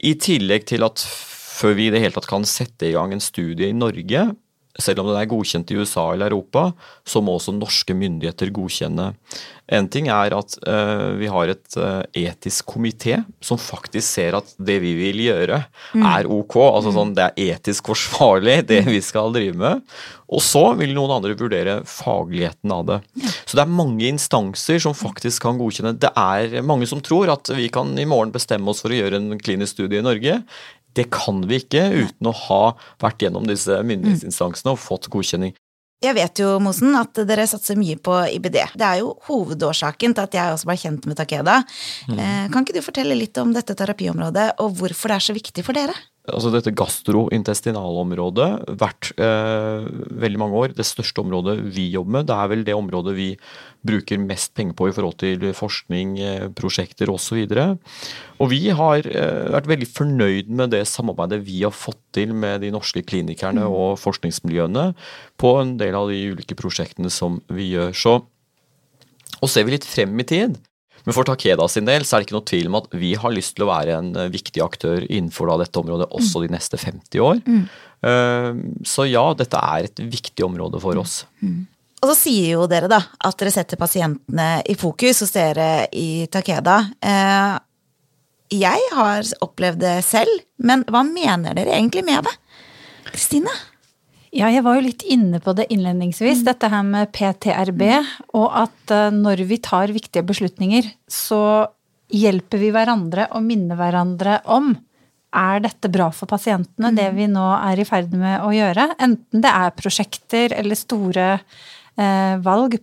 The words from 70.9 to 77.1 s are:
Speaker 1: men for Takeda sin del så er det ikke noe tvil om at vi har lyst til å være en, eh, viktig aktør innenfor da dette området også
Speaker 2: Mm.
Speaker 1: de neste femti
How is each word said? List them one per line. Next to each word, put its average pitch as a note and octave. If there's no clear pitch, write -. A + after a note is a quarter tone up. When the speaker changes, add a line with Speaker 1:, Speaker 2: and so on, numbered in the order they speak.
Speaker 1:
men A#2
for B2+
Takeda F#2
sin G#2+
del C#3+
så B2+
er -
det G2+
ikke G#2+
noe G#2+
tvil E2+
om F#2+
at A2
vi F2
har G#2+
lyst G2
til G2+
å G2
være D#2+
en, F2
eh, F2+
viktig F2
aktør E2
innenfor E2+
da E2+
dette -
området E2+
også G#3
Speaker 2:
Mm. E2+
Speaker 1:
de E2+
neste -
femti -